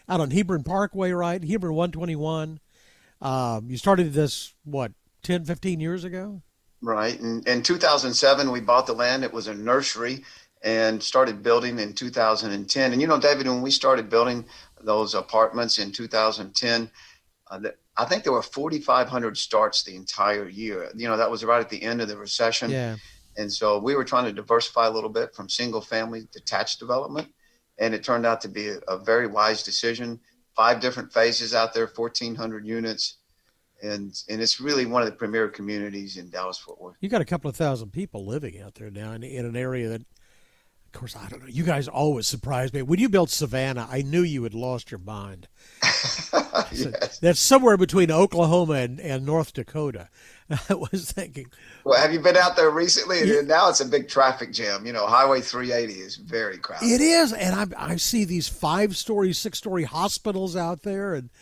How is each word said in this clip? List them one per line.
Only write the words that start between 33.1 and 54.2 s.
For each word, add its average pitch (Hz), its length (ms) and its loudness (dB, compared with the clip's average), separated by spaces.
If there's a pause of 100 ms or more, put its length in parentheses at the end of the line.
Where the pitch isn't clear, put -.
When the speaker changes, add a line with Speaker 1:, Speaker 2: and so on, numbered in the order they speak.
Speaker 2:
And, 101 280 -6 (160)
and 110 140 -4
it's 113 180 0
really 135 280 0
one 120 160 2
of 110 40 0
the 107 80 -6
premier 110 340 -2
communities 101 680 -8
in 87 140 -18
Dallas-Fort 92 500 -10
Worth. 90 180 -18
Speaker 1:
You 196 100 -6
got 214 120 0
a 143 40 -2
couple 170 220 -6
of 131 80 -8
thousand 123 380 -4
people 117 320 -10
living 110 340 -8
out 98 140 -18
there 107 160 -16
now 104 220 -12
in, 113 100 -12
in 123 240 -10
an 117 100 -8
area 127 340 -4
that, 113 120 -8
of - 960 -20
course, - 160 -14
I - 140 -16
don't 127 140 -16
know. 131 40 -20
You 131 160 -4
guys 143 240 2
always 139 400 0
surprise 127 460 -2
me. 139 80 -2
When 147 160 2
you 247 100 4
built 190 220 4
Savannah, 131 640 -2
I 131 100 -2
knew 151 220 2
you 147 180 0
had 113 140 -6
lost 123 340 -6
your 107 100 -12
mind. 98 480 -12 (360)
Speaker 2:
<laughs> - 40 4 (840)
Speaker 1:
So - 160 -4
Speaker 2:
Yes. - 300 -6
Speaker 1:
that's 170 200 4
somewhere 254 380 8
between 180 340 4
Oklahoma 170 640 4
and, 127 260 -2
and 135 260 -4
North 151 280 0
Dakota. 147 560 -6 (400)
<laughs> - 200 -4
I 202 40 4
was 180 380 -6
thinking. 135 400 -10 (320)
Speaker 2:
Well, 131 160 6
have 156 120 4
you 165 80 0
been 180 160 6
out 180 200 6
there 160 160 6
recently? 175 520 2
Speaker 1:
Yeah. 147 160 6
Speaker 2:
And 143 80 -2
now 165 220 6
it's - 100 2
a 135 60 0
big 131 240 0
traffic 131 420 2